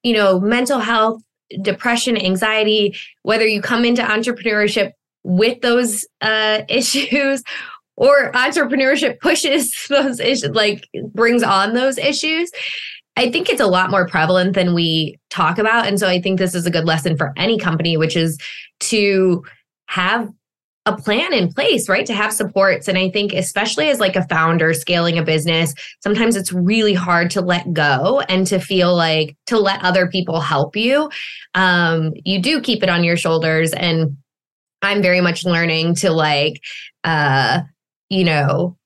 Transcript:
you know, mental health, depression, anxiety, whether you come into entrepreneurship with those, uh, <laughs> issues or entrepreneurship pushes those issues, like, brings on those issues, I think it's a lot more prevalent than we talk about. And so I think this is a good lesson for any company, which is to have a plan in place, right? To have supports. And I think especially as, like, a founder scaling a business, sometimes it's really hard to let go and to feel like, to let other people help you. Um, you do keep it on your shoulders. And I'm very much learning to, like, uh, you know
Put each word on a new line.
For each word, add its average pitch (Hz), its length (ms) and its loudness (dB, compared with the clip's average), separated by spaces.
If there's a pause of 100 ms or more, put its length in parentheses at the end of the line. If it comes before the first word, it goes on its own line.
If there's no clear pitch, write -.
you 240 100 0
know, 196 260 4
mental 247 400 0
health, 220 420 0 (400)
depression, 233 560 -2
anxiety, 208 800 0 (260)
whether 226 240 0
you 214 160 0
come 240 240 0
into 240 160 2
entrepreneurship 214 880 -2 (320)
with 214 380 0
those, 240 420 0 (180)
uh, 214 440 0
<laughs> - 40 -20
issues 269 760 0 (520)
or 277 360 4
entrepreneurship 269 880 0
pushes 277 520 0 (160)
those 262 320 0
issues, 247 360 -2
like, 208 320 0 (260)
brings 233 300 2
on 202 320 2
those 262 240 0
issues, 311 500 -2 (680)
I 247 140 0
think 339 200 -2
it's 262 120 0
a 214 60 4
lot 180 240 2
more 185 160 2
prevalent 180 480 2
than 180 180 2
we 160 460 -2 (100)
talk 170 300 0
about. 220 260 2
And 202 140 0
so 196 80 0
I 180 120 2
think 185 200 -2
this 180 160 -2
is 175 100 -2
a 175 60 0
good 165 140 0
lesson 160 300 0
for 143 220 -4
any 220 220 0
company, 165 360 -2
which 156 200 0
is 165 240 0 (400)
to 190 680 2 (400)
have 202 420 -2 (600)
a 208 100 -2
plan 277 340 -2
in 185 220 0
place, 294 340 0
right? 196 200 0
To 220 60 -4
have 214 200 -2
supports. 190 540 0
And 185 100 0
I 185 140 0
think 202 200 -2
especially 226 580 -2
as, 254 100 0
like, 190 160 0
a 170 120 0
founder 165 460 2
scaling 170 460 0
a 156 40 -2
business, 160 520 0 (260)
sometimes 220 340 0
it's 185 160 -6
really 202 440 2
hard 175 360 0
to 196 100 -2
let 175 300 -2
go 156 560 2
and 185 200 0
to 190 120 0
feel 180 340 2
like, 160 520 0
to 226 140 0
let 196 240 0
other 180 240 2
people 180 340 -4
help 143 340 -2
you. 269 340 0 (440)
Um, 170 600 2 (120)
you 190 160 0
do 277 180 0
keep 233 220 -2
it 185 80 2
on 175 140 2
your 170 120 2
shoulders. 160 580 0
And 160 440 -2 (640)
I'm 202 220 0
very 180 180 4
much 175 240 -2
learning 165 520 0
to, 180 140 0
like, 151 500 0 (420)
uh, 135 580 2 (480)
you 190 160 2
know 156 500 0 (100)